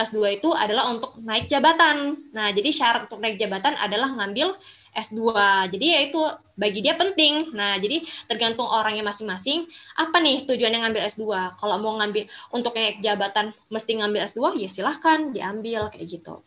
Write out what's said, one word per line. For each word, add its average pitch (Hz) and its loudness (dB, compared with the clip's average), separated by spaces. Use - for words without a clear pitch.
S 220 -6
dua 208 2
itu 311 0
adalah 233 0
untuk 226 -8
naik 220 -2
jabatan. 294 4
Nah, 208 0
jadi 208 2
syarat 262 2
untuk 208 -12
naik 214 -2
jabatan 196 0
adalah 214 0
ngambil 240 0
S 220 -8
dua. 202 4
Jadi 196 -2
ya 294 6
itu 311 -4
bagi 202 0
dia 320 2
penting. 320 2
Nah, 202 0
jadi 226 -2
tergantung 226 -2
orangnya 214 0
masing-masing, 214 -4
apa 320 2
nih 294 2
tujuannya 233 0
ngambil 220 0
S 208 -6
dua. 185 -2
Kalau 208 0
mau 214 -2
ngambil 208 -2
untuk 240 -2
naik 214 -2
jabatan 208 -2
mesti 220 -4
ngambil 208 0
S - -10
dua, 294 0
ya 202 -4
silahkan 311 0
diambil 214 -6
kayak 165 -14
gitu. - -14